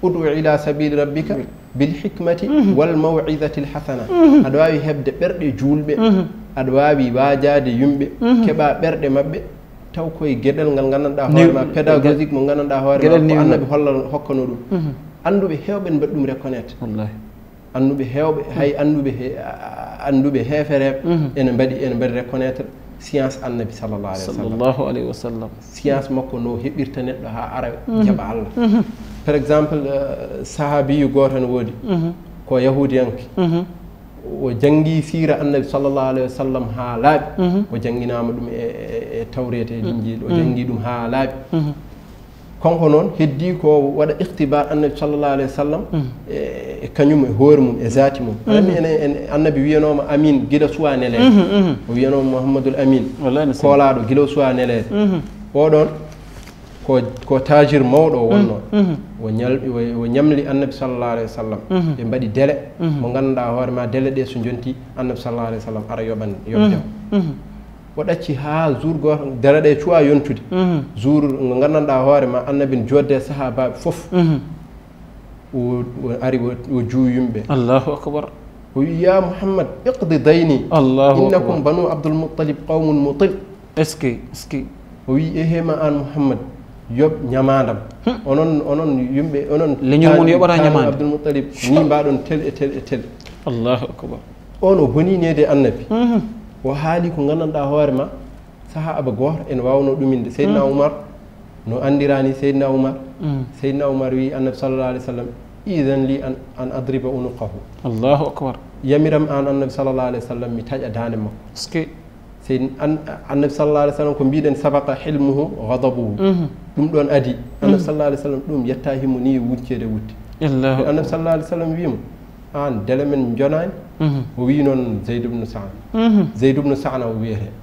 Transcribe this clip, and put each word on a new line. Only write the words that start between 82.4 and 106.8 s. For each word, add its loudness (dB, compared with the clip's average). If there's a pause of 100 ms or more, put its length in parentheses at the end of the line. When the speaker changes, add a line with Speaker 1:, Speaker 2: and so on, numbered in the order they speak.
Speaker 1:
qawmun 2
mutil." 2 (440)
Speaker 2:
Est-ce -2
que, -4
est-ce -8
que -6 (500)
Speaker 1:
O 0
wi, 0
"Ehe, 0
ma -2
an 2 (120)
Muhammad, 0 (560)
yoɓ 2 (160)
ñamandam." 2 (280)
Speaker 2:
Hmm. 2 (140)
Speaker 1:
Onon, 2
onon 0
yimɓe, -2
onon 2
Speaker 2:
Leñol 6
mon 6
Speaker 1:
taaliɓe, 6
Speaker 2:
yoɓata 4
Speaker 1:
taaliɓe 4
Speaker 2:
ñamande. 4
Speaker 1:
Abdul -2
Muttalib, -2
Speaker 2:
Sure. -2
Speaker 1:
ni 4
mbaɗon 2
tel -2
e -4
tel -4
e -8
tel. -6 (440)
Speaker 2:
Allahu -2
akbar. -12 (420)
Speaker 1:
On 6
o 6
boninede 2
annabi. 2
Speaker 2:
Mhm. 2 (440)
Speaker 1:
O -2
haali 0
ko -2
gandanɗa -2
hoore 2
ma, -2 (640)
saha -6
aba -2
goto -2 (100)
ene -4
wawno 2
ɗuminde. 0
Seydina 2
Speaker 2:
Hmm. 2
Speaker 1:
Oumar, 2 (760)
no -4
andirani 2
Seydina 0
Oumar. 0 (260)
Speaker 2:
Hmm. -2 (180)
Speaker 1:
Seydina -2
Oumar 0
wi 0
annabi -2
sallallahu -2
alaihi -6
wasallam, -6 (380)
"Idan 0
li -2
an, -6 (220)
an -8
adriba -4